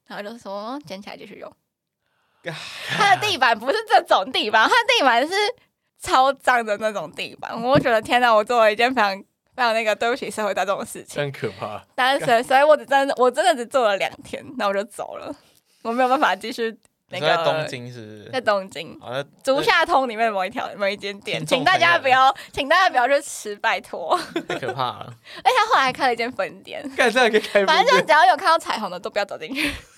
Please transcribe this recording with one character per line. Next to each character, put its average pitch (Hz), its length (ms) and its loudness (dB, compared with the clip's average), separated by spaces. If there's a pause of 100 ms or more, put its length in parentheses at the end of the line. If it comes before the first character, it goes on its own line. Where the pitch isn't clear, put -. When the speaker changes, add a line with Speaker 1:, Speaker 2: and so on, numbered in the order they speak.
Speaker 1:
然 196 120 -14
后 208 60 -12
就 226 140 -14
说 220 480 -12
：“捡 196 160 -14
起 - 80 -18
来 - 80 -16
继 - 80 -18
续 202 100 -20
用。” - 160 -18 (920)
Speaker 2:
干。 165 120 -10 (320)
Speaker 1:
它 392 280 2
的 403 120 -4
地 370 100 -2
板 240 200 2
不 240 140 -4
是 440 60 0 (100)
这 403 160 4
种 240 280 0
地 277 180 -2
板， 220 140 4
它 - 60 2
的 480 180 4 (100)
地 381 60 2
板 254 240 4
是 349 60 -6 (680)
超 269 340 2
脏 247 320 0
的 208 120 -2
那 220 140 -2
种 170 200 -10
地 170 240 -12
板。 - 260 -10
我 254 180 2
觉 269 100 0
得 220 120 2
天 247 200 2
哪， 240 120 6
我 214 100 4
做 240 160 0
了 220 120 6
一 214 40 -4
件 240 180 2
非 247 80 0
常， 196 160 0 (380)
非 254 80 -2
常 226 100 2
那 226 100 0
个 208 120 0
对 233 140 -2
不 247 60 0
起 233 140 -8
社 214 160 -6
会 196 80 -2
大 190 100 -2
众 190 160 -2
的 175 60 -8
事 - 180 -16
情。 - 120 -16
Speaker 3:
真 147 160 -4
可 127 180 -8 (100)
怕。 104 240 -10 (120)
Speaker 1:
但 262 240 0
是， 254 240 2
所 262 140 2
以 277 60 6
我 302 140 6
只 233 80 -10
真 277 220 2
的， 277 100 -2
我 247 120 4
真 277 140 -2
的 349 120 4
只 240 100 -6
做 247 220 0
了 196 100 2
两 170 140 -4 (120)
天， - 220 -12 (120)
那 208 100 -2
我 196 60 0
就 202 100 -2
走 - 340 -12
了， - 160 -12 (480)
我 226 100 -6
没 247 120 2
有 254 60 2
办 247 100 2
法 190 160 2
继 202 160 -10
续 226 240 -6 (340)
那 180 100 -10
个。 151 80 -4
Speaker 2:
你 165 60 2
说 170 40 2
在 165 60 -2
东 151 240 -2
京 123 260 -12
是 120 80 -16
不 107 60 -16
是？ 107 240 -18
Speaker 1:
在 262 100 -6
东 202 280 0
京。 165 300 -14
Speaker 2:
好， 117 120 -14
那 135 120 -6 (200)
Speaker 1:
竹 269 180 0
下 349 240 2
通 269 240 0
里 214 60 -8
面 226 160 0
某 190 140 -4
一 196 40 -6
条， - 260 -8
某 202 120 -4
一 202 100 -4
间 202 240 -10
店， 196 180 -6
Speaker 2:
听 151 80 -8
众 269 120 0
Speaker 1:
请 269 40 -4
大 349 140 2
家 339 200 4
不 269 100 -2
要， 262 260 6
Speaker 2:
朋 - 80 -10
友。 - 100 -18
Speaker 1:
请 269 160 -6
大 311 80 4
家 381 140 4
不 - 80 0
要 240 100 2
去 277 140 2
吃， - 360 -12
拜 202 220 -2
托。 208 400 -4 (280)
Speaker 2:
太 - 120 -6
可 123 140 -6
怕 135 100 -4 (160)
了。 - 140 -16 (120)
Speaker 1:
<laughs> - 180 -18
而 - 0 -
且 494 140 2
他 415 100 4
后 466 80 2
来 294 80 4
还 254 100 0
开 277 140 -2
了 240 60 2
一 - 20 -2
间 233 160 -6
分 190 320 -8
店。 - 180 -14 (160)
Speaker 3:
干， 262 140 2
这 233 80 0
样 233 100 4
可 214 80 2
以 - 20 6
开 208 240 2
分 - 20 2
店？ - 20 0
Speaker 1:
反 330 180 4
正 523 140 6
就 - 60 0
只 320 60 2
要 311 140 8
有 349 100 6
看 359 120 -2
到 330 100 4
彩 320 220 -4
虹 208 100 -6
的， 180 100 -10
都 220 100 -10
不 202 100 -4
要 202 60 0
走 127 120 -12
进 160 160 -10
去。 285 180 -2 (260)